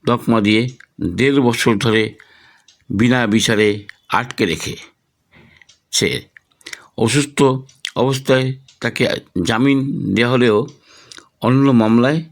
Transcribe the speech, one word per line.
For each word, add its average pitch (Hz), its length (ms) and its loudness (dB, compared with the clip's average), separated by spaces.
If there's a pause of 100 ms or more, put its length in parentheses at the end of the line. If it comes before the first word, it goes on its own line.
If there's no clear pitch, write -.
তকমা 117 360 0
দিয়ে 107 220 2 (560)
দেড় 135 200 2 (100)
বছর 117 240 0 (120)
ধরে 110 180 2 (880)
বিনা 120 360 2
বিচারে 107 420 2 (500)
আটকে 123 280 -4
রেখে 80 280 -6 (1160)
সে - 160 0 (960)
অসুস্থ 139 340 -2 (640)
অবস্থায় 131 440 0 (340)
তাকে 120 220 -4 (460)
জামিন 135 300 2 (340)
দেওয়া 117 200 0
হলেও 120 240 4 (880)
অন্য 131 240 2 (160)
মামলায় 120 360 2 (140)